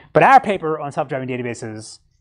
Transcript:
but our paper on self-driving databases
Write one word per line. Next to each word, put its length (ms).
but 100
our 180
paper 380
on 120
self-driving 380
databases 720